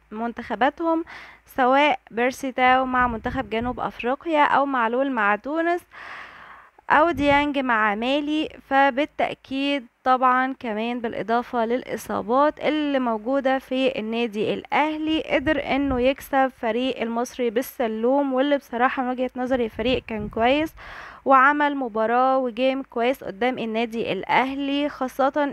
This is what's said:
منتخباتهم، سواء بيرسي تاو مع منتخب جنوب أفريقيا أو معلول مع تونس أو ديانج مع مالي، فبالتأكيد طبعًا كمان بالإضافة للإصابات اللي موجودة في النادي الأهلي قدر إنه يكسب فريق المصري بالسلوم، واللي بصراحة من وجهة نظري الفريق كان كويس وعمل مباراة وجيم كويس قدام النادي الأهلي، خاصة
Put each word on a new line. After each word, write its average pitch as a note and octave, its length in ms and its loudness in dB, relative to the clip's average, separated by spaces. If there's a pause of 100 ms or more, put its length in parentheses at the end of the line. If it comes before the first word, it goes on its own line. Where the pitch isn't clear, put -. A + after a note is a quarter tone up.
(120)
منتخباتهم، B3 920 -2 (400)
سواء C4+ 540 4 (120)
بيرسي B3 400 -2
تاو B3+ 340 4
مع B3+ 220 2
منتخب A#3+ 420 -4
جنوب A#3 300 -4
أفريقيا C#4+ 640 -2
أو C#4 220 4
معلول C4 460 0
مع G#3 240 2
تونس E4 460 -2 (1080)
أو E4 220 6
ديانج C#4+ 480 2
مع A3 360 2
مالي، D4 540 -2 (200)
فبالتأكيد C#4 1160 0 (180)
طبعًا B3+ 560 2
كمان A#3 400 -4
بالإضافة A3+ 680 -2
للإصابات A#3 920 -2
اللي D4 400 0
موجودة B3+ 600 -2
في C4 400 -2
النادي A3 540 -2
الأهلي D#4 680 -2
قدر - 420 0
إنه C4+ 380 0
يكسب C4+ 500 0 (100)
فريق B3 400 -2
المصري A#3 480 -4
بالسلوم، B3+ 840 0
واللي C#4+ 240 2
بصراحة B3+ 460 -2
من B3 60 -4
وجهة B3+ 260 -4
نظري B3 300 -2
الفريق A#3+ 420 -2
كان G#3 220 -6
كويس C#4 440 2 (520)
وعمل C#4+ 500 6
مباراة B3 640 2
وجيم C4 460 0
كويس A#3+ 400 -2
قدام A3+ 360 -2
النادي A3+ 520 -2
الأهلي، C#4 800 0
خاصة C#4 640 -2